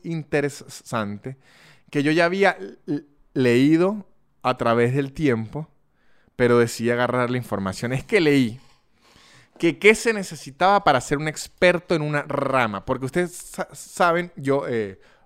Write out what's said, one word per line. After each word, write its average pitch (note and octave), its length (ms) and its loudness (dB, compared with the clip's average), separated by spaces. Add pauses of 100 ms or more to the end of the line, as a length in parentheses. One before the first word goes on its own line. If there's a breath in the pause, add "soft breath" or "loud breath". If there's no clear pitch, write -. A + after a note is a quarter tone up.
interesante, C3+ 1300 -6 (520 soft breath)
que D3 140 -2
yo D3 80 2
ya E3+ 140 2
había F#3 320 2 (280)
l-, C#3+ 200 -6 (280)
leído D3+ 720 2 (380)
a B2+ 140 -2
través A#2+ 360 2
del C#3 200 -2
tiempo, C3+ 560 -2 (640)
pero A#2+ 220 4
decidí A#2 320 0
agarrar A#2+ 400 0
la B2 80 -2
información. G#2+ 560 -4
Es C3 100 -6
que G#3+ 160 0
leí C3+ 400 2 (1000 soft breath)
que E3 180 0
qué G#3 160 6
se A3 180 -2
necesitaba F#3+ 720 -2
para C#3 160 4
ser C#3+ 200 -4
un D#3 80 -4
experto F3 680 0
en D#3+ 80 0
una D3 220 -4
rama. C3 600 -2
Porque B2+ 220 -4
ustedes F3 260 -4
sa-, - 420 -12
saben, F3 600 -2
yo, C#3 320 -2
eh, G#2+ 320 -4 (260 soft breath)